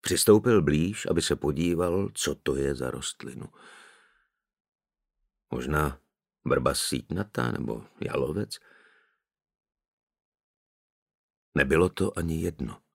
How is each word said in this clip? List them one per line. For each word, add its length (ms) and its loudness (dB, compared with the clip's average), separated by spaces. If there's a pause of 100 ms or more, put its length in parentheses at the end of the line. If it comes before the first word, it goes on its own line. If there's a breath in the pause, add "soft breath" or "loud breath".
Přistoupil 600 6
blíž, 440 0
aby 160 2
se 140 0
podíval, 760 0
co 220 -4
to 200 -2
je 200 0
za 160 -6
rostlinu. 540 -10 (2000 loud breath)
Možná 480 -2 (460)
vrba 280 0
sítnatá 800 -4
nebo 340 -6 (160)
jalovec? 580 -4 (3000 soft breath)
Nebylo 320 4
to 280 -2
ani 240 -2
jedno. 400 -6 (140)